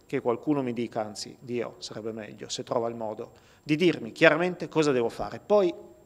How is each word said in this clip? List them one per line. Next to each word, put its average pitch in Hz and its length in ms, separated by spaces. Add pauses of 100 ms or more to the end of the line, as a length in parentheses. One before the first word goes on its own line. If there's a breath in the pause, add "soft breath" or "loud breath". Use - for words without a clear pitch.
che 135 140
qualcuno 131 420
mi 123 100
dica, 117 320
anzi - 360
Dio 120 380
sarebbe 113 340
meglio, 113 360
se - 140
trova 117 260
il 120 60
modo, 113 380 (320 soft breath)
di 147 100
dirmi 143 380
chiaramente 165 560
cosa 151 240
devo 120 160
fare, 107 320
poi 196 340 (320)